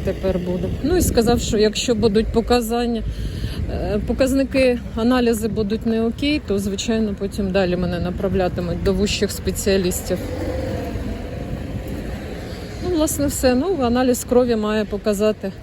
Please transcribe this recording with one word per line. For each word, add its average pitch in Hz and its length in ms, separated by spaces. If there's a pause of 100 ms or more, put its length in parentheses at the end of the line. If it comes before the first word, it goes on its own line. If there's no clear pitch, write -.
тепер 185 340
буде. 180 300 (140)
Ну 311 140
і 349 60
сказав, 240 380
що - 180
якщо 214 360
будуть 220 320
показання, 233 760 (680)
е, 190 360
показники, 262 720 (180)
аналізи 233 520
будуть 214 380
не 226 200
окей, 285 400
то, 202 120
звичайно, 208 600
потім 196 320
далі 180 260
мене 175 240
направлятимуть 180 840
до 196 100
вужчих 196 380
спеціалістів. 185 880 (2750)
Ну, 359 120
власне, 302 300
все. 254 280
Ну, 320 280
аналіз 247 460
крові 240 280
має 214 280
показати 208 680 (100)